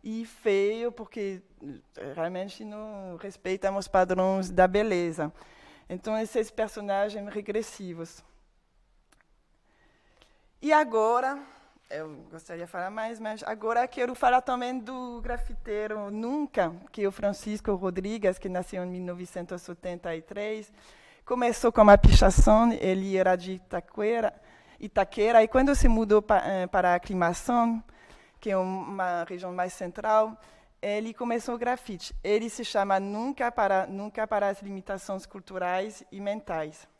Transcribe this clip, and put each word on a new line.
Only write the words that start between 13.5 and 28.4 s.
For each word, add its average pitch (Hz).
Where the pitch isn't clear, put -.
quero 247
falar 254
também 254
do 240
grafiteiro 214
Nunca, 220
que 208
é 196
o 196
Francisco 202
Rodrigues, 190
que 196
nasceu 180
em 180
mil 180
novecentos 180
e -
setenta 175
e 165
três. 208
Começou 240
com 220
uma 208
pichação, 214
ele 190
era 185
de 180
Itaquera, 208
Itaquera, 214
e 220
quando 269
se 269
mudou 214
pa-, 208
eh, 185
para 180
a -
Aclimação, 220
que 214